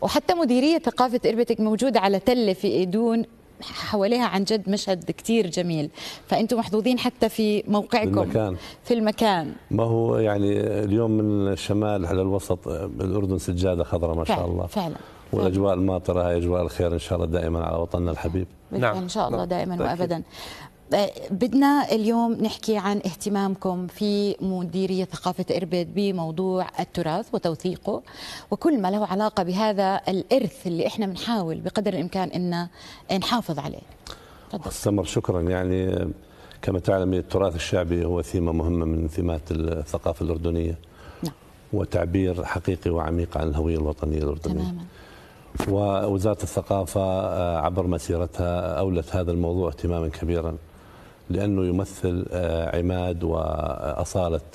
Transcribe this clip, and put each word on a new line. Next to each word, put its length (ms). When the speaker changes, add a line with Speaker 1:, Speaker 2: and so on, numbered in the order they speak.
Speaker 1:
وحتى 320
مديرية 440
ثقافة 480
إربتك 340
موجودة 400
على 180
تلة 340
في 160
إيدون، 540
حواليها 680
عن 180
جد 260
مشهد 400
كتير 360
جميل، 440
فأنتم 320
محظوظين 400
حتى 300
في 400
موقعكم 420
Speaker 2:
بالمكان. 460
Speaker 1:
في 100
المكان. 580
Speaker 2:
ما 140
هو 340
يعني 420
اليوم 500
من 420
الشمال 540
على 160
الوسط، 460
الأردن 720
سجادة 460
خضراء 320
ما 80
شاء 120
Speaker 1:
فعلا، 140
Speaker 2:
الله. 160
Speaker 1:
فعلا. 280
Speaker 2:
والأجواء 420
الماطرة 540
هاي 80
أجواء 260
الخير 300
إن 60
شاء 180
الله 100
دائما 380
على 120
وطننا 340
الحبيب. 360
Speaker 1:
بالفعل، 220
Speaker 3:
نعم. 80
Speaker 1:
إن 60
شاء 180
الله 120
Speaker 3:
نعم. 100
Speaker 1:
دائما 280
Speaker 3:
بالتأكيد. 240
Speaker 1:
وأبدا. 220
آه، 160
بدنا 600
اليوم 400
نحكي 440
عن 200
اهتمامكم 880
في 540
مديرية 640
ثقافة 400
إربد 380
بموضوع 720
التراث 520
وتوثيقه 720
وكل 300
ما 100
له 160
علاقة 360
بهذا 640
الإرث 580
اللي 200
إحنا 200
بنحاول 540
بقدر 320
الإمكان 360
إن 400
نحافظ 400
عليه. 200
تفضل. 220
Speaker 2:
سمر، 320
شكرا. 360
يعني 680
كما 160
تعلم 360
التراث 400
الشعبي 500
هو 180
ثيمة 300
مهمة 320
من 240
ثيمات 420
الثقافة 760
الأردنية. 540
Speaker 1:
نعم. 100
Speaker 2:
وتعبير 720
حقيقي 460
وعميق 480
عن 100
الهوية 280
الوطنية 420
الأردنية. 440
Speaker 1:
تماما. 220
Speaker 2:
ووزارة 720
الثقافة، 580
آه، 580
عبر 280
مسيرتها 920
أولت 380
هذا 160
الموضوع 360
اهتماما 400
كبيرا 480
لأنه 360
يمثل، 640
آه، 460
عماد 460
وأصالة 1160